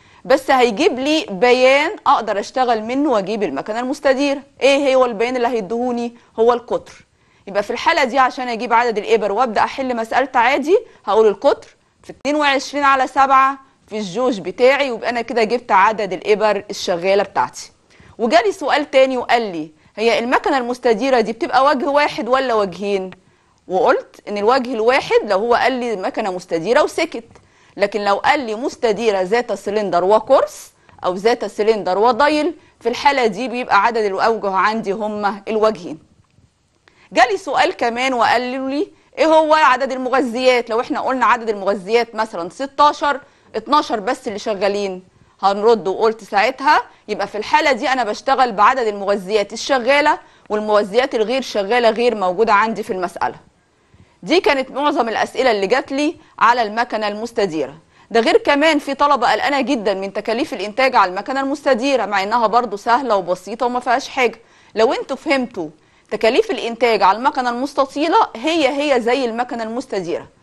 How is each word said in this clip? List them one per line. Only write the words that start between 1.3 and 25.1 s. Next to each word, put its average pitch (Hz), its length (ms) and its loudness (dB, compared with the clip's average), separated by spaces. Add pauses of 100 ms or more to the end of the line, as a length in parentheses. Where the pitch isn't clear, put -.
أقدر 220 320 0
أشتغل 233 440 -2
منه 269 280 -2
وأجيب 202 320 -2
المكنة 165 360 -4
المستديرة. 269 600 -2 (200)
إيه 277 340 4
هو 254 100 4
البيان 240 300 -2
اللي 240 120 0
هيدهوني؟ 240 680 -4 (240)
هو 233 140 4
القطر. 233 400 -6 (540)
يبقى 202 160 -2
في - 80 -8
الحالة 311 320 0
دي 254 160 0
عشان 254 280 0
أجيب 240 260 -4
عدد 233 240 2
الإبر 208 340 0
وأبدأ 226 320 0
أحل 254 320 -2
مسألة 240 400 -2
عادي، 277 420 2 (280)
هقول 214 220 4
القطر 208 400 0 (360)
في - 80 -20
اتنين 277 240 -4
وعشرين 285 480 0
على 277 240 2
سبعة 269 500 2 (300)
في 208 100 -10
الجوج 214 420 -2
بتاعي، 254 520 2
ويبقى 226 180 -6
أنا 240 120 -4
كده 233 220 -2
جبت 240 280 -2
عدد 196 420 2
الإبر 202 560 0
الشغالة 190 540 0
بتاعتي. - 480 -6 (460)
وجالي 320 340 2
سؤال 285 400 -2
تاني 262 260 4
وقال 240 240 0
لي: 170 300 -8 (240)
"هي 233 240 2
المكنة 277 380 0
المستديرة 247 600 0
دي 220 140 0
بتبقى 269 320 0
وجه 294 240 0
واحد 285 380 0
ولا 254 260 0
وجهين؟" 196 580 -2 (560)
وقلت 220 600 0
إن 208 100 -6
الوجه 240 360 0
الواحد 247 520 2